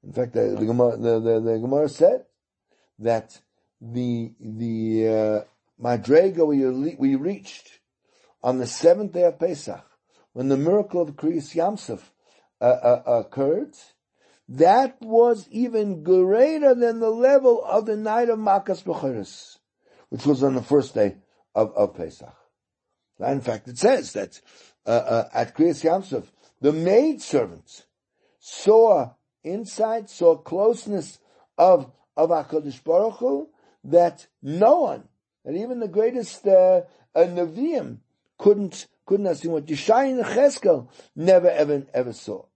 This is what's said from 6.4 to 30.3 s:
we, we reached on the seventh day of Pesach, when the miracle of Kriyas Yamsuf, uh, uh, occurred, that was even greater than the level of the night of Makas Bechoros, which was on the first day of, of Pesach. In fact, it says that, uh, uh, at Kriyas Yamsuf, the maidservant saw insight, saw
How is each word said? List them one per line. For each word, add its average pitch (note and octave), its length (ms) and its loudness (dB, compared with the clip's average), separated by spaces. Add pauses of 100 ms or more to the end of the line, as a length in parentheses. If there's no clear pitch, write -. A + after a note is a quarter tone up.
we, C#3 500 -2
we C3+ 180 0
reached F#3+ 640 -10 (640)
on B2+ 160 -2
the B2+ 80 -4
seventh F3+ 460 2
day F3 120 0
of E3+ 140 0
Pesach, - 460 -8 (480)
when B2+ 160 -6
the C#3 80 2
miracle F3+ 460 0
of D3+ 100 -6
Kriyas D3+ 420 -6
Yamsuf, E3 460 -6 (600)
uh, A2 40 -6
uh, B2 380 2 (180)
occurred, D3 540 -4 (760)
that F#3+ 520 2
was A3+ 500 2
even G#3+ 520 -4
greater A#3 720 4
than A#3 240 -2
the A3+ 120 -2
level B3+ 540 4
of G#3 220 -2
the A3 100 -4
night A3 320 -2
of A3 100 -2
Makas G3 440 -2
Bechoros, C3+ 760 -10 (500)
which A#2+ 180 -8
was C3+ 160 2
on C3+ 120 0
the B2 80 -4
first C#3 320 -2
day G2+ 220 -2 (380)
of, G#2 220 -2
of G2+ 180 -2
Pesach. - 400 -16 (840)
In C3+ 200 -4
fact, A#2+ 280 -8
it B2 100 -16
says G#3 340 0
that, - 280 -10 (460)
uh, - 40 -4
uh, A#2 440 0
at A#2 220 -4
Kriyas D#3 280 0
Yamsuf, D#3+ 400 -2 (360)
the C#3+ 120 2
maidservant E3 1120 -2 (540)
saw G#3 720 2 (340)
insight, G#3+ 640 -6
saw E3+ 280 2